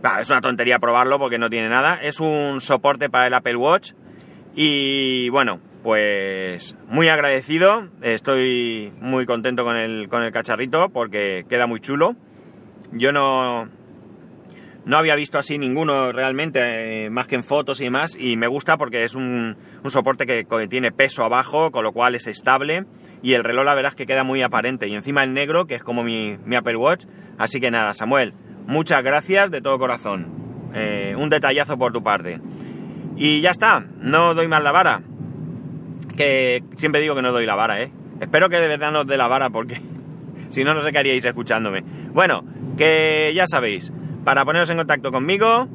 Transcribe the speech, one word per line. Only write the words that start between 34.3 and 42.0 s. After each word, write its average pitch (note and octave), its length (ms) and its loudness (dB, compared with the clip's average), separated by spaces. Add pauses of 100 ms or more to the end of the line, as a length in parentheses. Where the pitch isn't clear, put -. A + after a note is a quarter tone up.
doy E3 120 2
más D#3 160 4
la C#3+ 100 2
vara, D3+ 300 4 (1120)
que C3 460 2 (140)
siempre D3 240 2
digo D3+ 140 0
que C3 80 0
no B2+ 100 2
doy A#2+ 140 2
la G#2 80 2
vara, G#2+ 280 0
¿eh? C3+ 80 -6 (300)
Espero E3+ 300 4
que F3 80 2
de E3 100 4
verdad D3+ 240 -2
no D3+ 80 2
os C#3 60 0
dé C#3 100 0
la B2+ 100 4
vara, C3 240 2
porque A2+ 300 -6 (340)
<laughs> - 360 -16
si C3 120 -2
no, D3 120 2
no D3+ 80 0
sé D3+ 100 0
qué D3 60 2
haríais C3 260 2
escuchándome. A2+ 580 -2 (300)